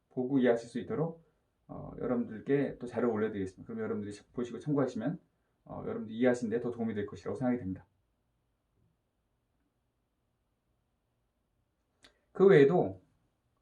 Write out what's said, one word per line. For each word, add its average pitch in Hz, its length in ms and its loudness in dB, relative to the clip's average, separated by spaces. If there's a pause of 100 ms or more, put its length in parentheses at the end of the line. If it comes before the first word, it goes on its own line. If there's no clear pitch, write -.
(100)
보고 131 280 0
이해하실 120 300 4
수 120 100 -8
있도록, - 480 -4 (400)
어, - 320 -14
여러분들께 120 800 -2
또 120 80 -12
자료를 117 260 0
올려드리겠습니다. 104 540 -4
그럼 113 160 -8
여러분들이 104 320 -6
참-, - 180 -18
보시고 - 280 -6
참고하시면, 139 580 -2 (460)
어, 95 200 -12
여러분들이 110 340 -8
이해하시는 120 300 2
데 117 120 0
더 120 100 -4
도움이 113 240 -4
될 101 120 -4
것이라고 - 300 -8
생각이 123 220 0
됩니다. - 260 -8 (4000)
그 185 160 4
외에도, 151 560 6 (600)